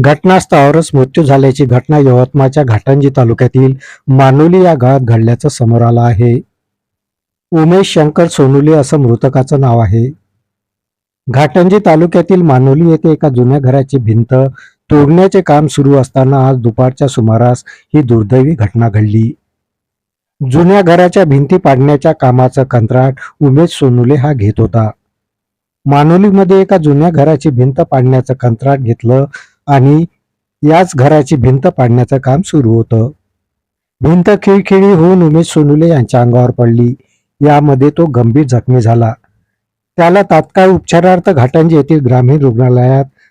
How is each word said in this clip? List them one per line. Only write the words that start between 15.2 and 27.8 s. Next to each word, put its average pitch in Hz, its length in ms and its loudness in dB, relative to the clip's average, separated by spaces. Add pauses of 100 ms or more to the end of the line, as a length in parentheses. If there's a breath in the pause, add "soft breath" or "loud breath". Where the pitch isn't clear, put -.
काम 151 240 0
सुरू 143 280 0
असताना 131 540 0
आज 135 80 0
दुपारच्या 127 520 -2
सुमारास 117 560 -2 (300 loud breath)
ही 151 80 2
दुर्दैवी 120 480 0
घटना 117 380 -2
घडली. 107 440 -2 (1200)
जुन्या 180 300 2
घराच्या 175 420 2
भिंती 143 320 0
पाडण्याच्या 143 560 0
कामाचं 127 520 0
कंत्राट 127 500 -2 (280 loud breath)
उमेश 147 280 2
सोनुले 123 440 0
हा 143 180 -2
घेत 104 260 -2
होता. 110 320 -2 (960)
मानोलीमध्ये 185 760 2
एका 190 160 -2
जुन्या 151 340 0
घराची 151 400 -2
भिंत 131 300 -2